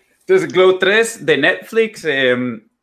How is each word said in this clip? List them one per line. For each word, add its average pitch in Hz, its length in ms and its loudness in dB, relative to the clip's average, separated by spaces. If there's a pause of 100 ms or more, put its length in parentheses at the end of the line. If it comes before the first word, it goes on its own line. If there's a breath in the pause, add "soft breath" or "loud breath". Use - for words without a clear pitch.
(180 soft breath)
Entonces, 180 340 0
Glow 185 280 2
tres 214 440 0
de 147 140 2
Netflix, 214 680 -2
em, 127 640 -2 (140)